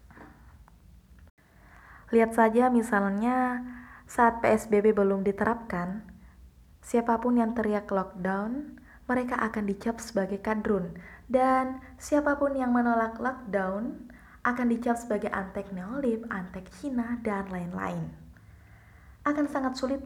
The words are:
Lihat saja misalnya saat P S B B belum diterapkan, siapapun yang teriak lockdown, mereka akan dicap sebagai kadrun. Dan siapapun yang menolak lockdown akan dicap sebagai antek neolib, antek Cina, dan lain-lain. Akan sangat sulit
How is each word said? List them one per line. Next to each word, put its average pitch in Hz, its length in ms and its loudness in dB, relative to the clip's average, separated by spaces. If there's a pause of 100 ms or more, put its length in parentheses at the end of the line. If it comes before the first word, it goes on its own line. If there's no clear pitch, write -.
(2000)
Lihat 226 240 4
saja 226 320 6
misalnya 240 960 2 (440)
saat 233 320 4
P - 80 2
S 220 200 2
B 208 120 6
B 214 120 6
belum 196 320 2
diterapkan, 202 800 -2 (760)
siapapun 240 600 2
yang 226 160 2
teriak 208 320 0
lockdown, 196 920 -4 (280)
mereka 247 320 0
akan 220 240 -2
dicap 202 360 -2
sebagai 196 400 -2
kadrun. 202 560 0 (320)
Dan 262 560 2 (160)
siapapun 285 560 2
yang 254 160 2
menolak 233 480 2
lockdown 214 880 -4 (320)
akan 247 320 0
dicap 233 240 0
sebagai 208 320 -4
antek 196 480 -6
neolib, 220 560 -2
antek 185 400 -10
Cina, 240 480 -4
dan 196 320 -4
lain-lain. 180 560 -6 (1200)
Akan 294 160 0
sangat 262 320 -2
sulit 269 300 -4